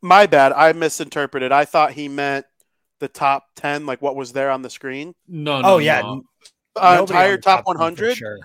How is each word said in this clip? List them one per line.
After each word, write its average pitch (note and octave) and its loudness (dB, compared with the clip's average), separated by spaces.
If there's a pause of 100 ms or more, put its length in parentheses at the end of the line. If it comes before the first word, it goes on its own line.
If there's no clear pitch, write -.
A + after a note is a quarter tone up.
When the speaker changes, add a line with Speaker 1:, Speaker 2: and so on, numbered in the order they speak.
Speaker 1:
My F#3+ 6
bad. C#3 4
I D#3 4
misinterpreted. C#3+ -6
I C#3+ 2
thought D3+ 0
he D3 -12
meant C#3 -6 (520)
the C3+ -10
top C#3 -2 (100)
ten, D3 -8
like C3 -8
what C#3 -4
was C3 -12
there C3+ -4
on C3 -4
the B2 -14
screen. C#3 -14 (140)
Speaker 2:
No, D3 -6
no, F#3+ 4
Speaker 3:
Oh, F3 4
yeah. D3 0
Speaker 2:
no. A2 -8
Speaker 3:
N-, C3+ -12 (520)
Speaker 1:
Uh, F#3 4
Speaker 3:
nobody F3 2
Speaker 1:
entire F#3 2
Speaker 3:
on G3 0
the F#3+ -8
Speaker 1:
top - -
Speaker 3:
top F#3+ 2
ten F#3+ -6
for F#3 -6
Speaker 1:
one F3+ -4
hundred? F3 -4
Speaker 3:
sure. G#3+ -14